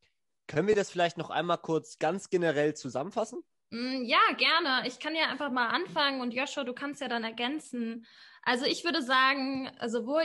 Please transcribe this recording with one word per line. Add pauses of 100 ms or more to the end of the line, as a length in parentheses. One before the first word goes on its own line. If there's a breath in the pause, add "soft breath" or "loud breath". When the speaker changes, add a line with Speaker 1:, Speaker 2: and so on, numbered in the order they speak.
(480)
Speaker 1:
können
wir
das
vielleicht
noch
einmal
kurz
ganz
generell
zusammenfassen? (300)
Speaker 2:
Mm,
ja, (180)
gerne.
Ich
kann
ja
einfach
mal
anfangen
und
Joshua,
du
kannst
ja
dann
ergänzen. (380 loud breath)
Also
ich
würde
sagen, (140)
sowohl